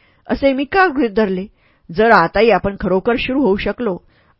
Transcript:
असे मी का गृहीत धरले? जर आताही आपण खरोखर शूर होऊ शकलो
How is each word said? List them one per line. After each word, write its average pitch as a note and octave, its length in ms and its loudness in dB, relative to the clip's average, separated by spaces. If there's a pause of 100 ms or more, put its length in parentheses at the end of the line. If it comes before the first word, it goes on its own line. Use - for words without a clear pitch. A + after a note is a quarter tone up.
(280)
असे C#4 260 0
मी C4 100 -4
का F#4 240 0
गृहीत C4 220 -2
धरले? G3 360 -2 (500)
जर G#3+ 160 4
आताही G3+ 400 4
आपण G3 280 0
खरोखर G3 400 0
शूर - 160 -4
होऊ A3 220 0
शकलो G3+ 400 -6 (420)